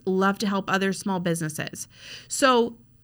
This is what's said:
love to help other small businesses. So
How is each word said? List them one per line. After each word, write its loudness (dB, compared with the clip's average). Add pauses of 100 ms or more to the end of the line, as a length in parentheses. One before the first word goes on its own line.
love 2
to -2
help -2
other 0
small -4
businesses. -4 (400)
So 2 (260)